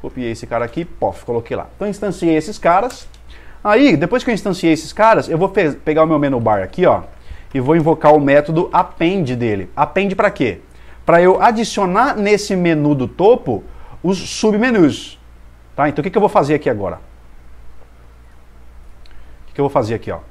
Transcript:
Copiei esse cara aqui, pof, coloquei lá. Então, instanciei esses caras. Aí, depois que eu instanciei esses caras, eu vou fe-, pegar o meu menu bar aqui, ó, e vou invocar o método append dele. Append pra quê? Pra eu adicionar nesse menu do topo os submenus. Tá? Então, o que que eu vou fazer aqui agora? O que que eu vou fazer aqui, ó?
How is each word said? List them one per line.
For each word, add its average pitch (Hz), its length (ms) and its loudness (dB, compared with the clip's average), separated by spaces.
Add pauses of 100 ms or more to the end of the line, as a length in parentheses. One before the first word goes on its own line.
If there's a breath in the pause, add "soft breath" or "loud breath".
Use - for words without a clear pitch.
Copiei 127 300 -8
esse 113 140 -10
cara 117 200 -4
aqui, 160 180 -8
pof, - 400 -6
coloquei 117 320 -6
lá. 92 200 -8
Então, 202 120 -6
instanciei 190 480 -2
esses 156 220 -4
caras. 196 500 0 (560 soft breath)
Aí, 220 320 4
depois 175 280 -2
que - 60 -4
eu 233 40 0
instanciei 180 400 0
esses - 180 -4
caras, 208 380 4
eu 160 80 0
vou 190 100 0
fe-, 190 240 0
pegar 156 320 0
o 160 40 2
meu 156 120 2
menu 139 200 0
bar 107 220 0
aqui, 175 240 -2
ó, 104 180 4 (500 soft breath)
e 135 80 -2
vou 139 140 2
invocar 151 380 4
o 151 60 6
método 147 540 2
append 170 640 0
dele. 104 360 -2
Append 185 420 -2
pra 208 140 2
quê? 123 300 -2 (460 soft breath)
Pra 170 160 4
eu 185 200 4
adicionar 214 760 0
nesse 208 380 0
menu 156 380 2
do 127 140 -2
topo 170 560 0 (380 loud breath)
os 185 160 0
submenus. 208 1000 0 (580)
Tá? 143 120 0
Então, 147 140 -4
o - 20 -4
que 190 60 -4
que 180 80 -2
eu 196 40 2
vou 196 80 4
fazer 156 260 2
aqui - 140 -2
agora? 95 260 -4 (2500 soft breath)
O - 40 -18
que - 60 -18
que - 80 -6
eu 139 40 0
vou 139 40 -2
fazer 117 260 -2
aqui, - 160 -8
ó? 82 80 -8 (120)